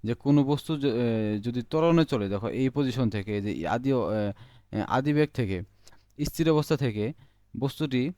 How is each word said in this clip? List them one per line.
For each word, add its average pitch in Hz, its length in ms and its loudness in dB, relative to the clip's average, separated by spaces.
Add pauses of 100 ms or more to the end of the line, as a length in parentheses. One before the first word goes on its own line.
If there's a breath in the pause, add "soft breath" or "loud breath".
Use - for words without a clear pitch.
যে 117 60 -2 (100)
কোনো 143 160 6 (120)
বস্তু 147 200 -2 (120)
য-, 123 200 2
এ, - 20 2 (400)
যদি 120 160 -4 (100)
ত্বরণে 165 400 4
চলে, 107 220 0
দেখো, 104 140 -2 (140)
এই 131 140 2
পজিশন 131 400 0
থেকে, 101 220 -4
এই 101 80 -2
যে 104 60 -2 (240)
আদি, 127 160 -2
এ, 131 60 4 (760 soft breath)
এ, 107 40 -2 (180)
আদি 139 200 0
বেগ 151 120 2 (100)
থেকে, 95 180 -2 (720 soft breath)
স্থির 165 280 0
অবস্থা 151 200 2 (100)
থেকে 104 200 -2 (580 soft breath)
বস্তুটি 131 400 -2 (140)